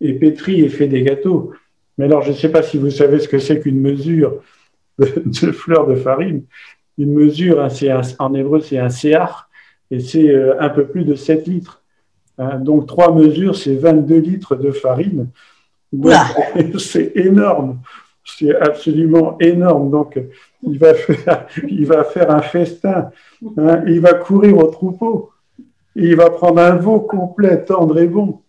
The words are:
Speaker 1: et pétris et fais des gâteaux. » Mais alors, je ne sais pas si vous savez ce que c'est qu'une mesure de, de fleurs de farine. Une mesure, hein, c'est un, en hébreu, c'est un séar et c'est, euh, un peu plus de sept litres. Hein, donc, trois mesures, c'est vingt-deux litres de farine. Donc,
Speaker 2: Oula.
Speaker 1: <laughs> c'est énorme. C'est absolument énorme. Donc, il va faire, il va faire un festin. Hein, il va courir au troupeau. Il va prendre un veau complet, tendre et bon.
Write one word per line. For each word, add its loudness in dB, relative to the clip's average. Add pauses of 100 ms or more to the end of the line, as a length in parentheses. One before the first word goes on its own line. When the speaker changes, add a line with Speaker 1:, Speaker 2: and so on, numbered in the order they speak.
Speaker 1:
et -2
pétris 0
et 2
fais -2
des -2
gâteaux. » -2 (440)
Mais -2
alors, 2
je -4
ne -2
sais -2
pas 2
si -6
vous -2
savez 2
ce -4
que -2
c'est -2
qu'une -2
mesure -2 (560)
de, 4 (180)
de -2
fleurs -2
de 0
farine. -4 (540)
Une -2
mesure, 2
hein, -4
c'est -2
un, 0 (180)
en -4
hébreu, -2
c'est -6
un -2
séar -2 (400)
et -6
c'est, 2
euh, 2
un -2
peu -2
plus -6
de 0
sept -2
litres. -8 (560)
Hein, -6
donc, 0
trois 4
mesures, 2
c'est -4
vingt-deux 2
litres -4
de -2
farine. -4 (640)
Donc, 2
Speaker 2:
Oula. 0
Speaker 1:
<laughs> -
c'est -4
énorme. 2 (440)
C'est -2
absolument 0
énorme. 2
Donc, -4 (420)
il -6
va 6
faire, -2 (200)
il -4
va 2
faire 0
un 2
festin. -4 (480)
Hein, 2
il 2
va 6
courir 4
au 4
troupeau. -6 (640)
Il 2
va 6
prendre 2
un 4
veau 0
complet, -2
tendre 0
et 4
bon. -4